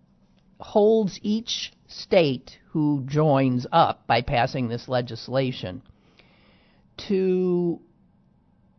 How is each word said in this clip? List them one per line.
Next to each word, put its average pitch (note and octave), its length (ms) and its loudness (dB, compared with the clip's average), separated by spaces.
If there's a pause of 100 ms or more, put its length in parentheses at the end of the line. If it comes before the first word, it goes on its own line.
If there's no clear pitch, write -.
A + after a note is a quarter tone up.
(600)
holds G#3+ 640 2
each - 500 -4 (140)
state - 720 0 (100)
who D3 380 0
joins C3+ 640 2
up D#3 360 2
by A#2+ 140 2
passing B2 460 -2
this A#2 200 -8
legislation B2 920 -4 (1160)
to F#3 800 0 (1000)